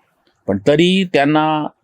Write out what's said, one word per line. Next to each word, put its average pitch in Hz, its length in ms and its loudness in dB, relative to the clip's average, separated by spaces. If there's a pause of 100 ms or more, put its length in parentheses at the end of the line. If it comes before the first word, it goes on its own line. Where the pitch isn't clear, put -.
(480)
पण 98 100 -2 (100)
तरी 180 360 2 (100)
त्यांना 151 540 0 (160)